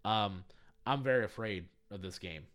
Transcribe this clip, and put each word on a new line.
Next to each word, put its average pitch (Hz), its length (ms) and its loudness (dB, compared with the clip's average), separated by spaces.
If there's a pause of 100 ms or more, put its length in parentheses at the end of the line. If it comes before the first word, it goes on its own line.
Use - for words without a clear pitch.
Um, 101 380 2 (420)
I'm 139 180 2
very 127 220 4
afraid 104 400 -4 (260)
of 101 100 -8
this 92 180 -8
game 80 240 -8 (120)